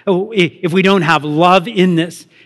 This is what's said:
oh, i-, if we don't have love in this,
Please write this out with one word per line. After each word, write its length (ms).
oh, 240
i-, 320
if 100
we 80
don't 220
have 200
love 440
in 260
this, 320